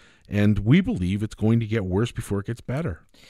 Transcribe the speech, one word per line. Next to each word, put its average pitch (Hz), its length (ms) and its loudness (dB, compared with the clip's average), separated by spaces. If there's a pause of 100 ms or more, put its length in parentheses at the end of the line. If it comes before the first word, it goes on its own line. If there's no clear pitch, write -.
(280)
and 104 320 2
we 117 220 6
believe 104 420 -2
it's 107 100 -8
going 113 280 2
to 113 40 -6
get 104 200 -4
worse 95 260 0
before 101 300 -6
it - 60 -12
gets 117 120 -8
better. 123 480 -8 (220)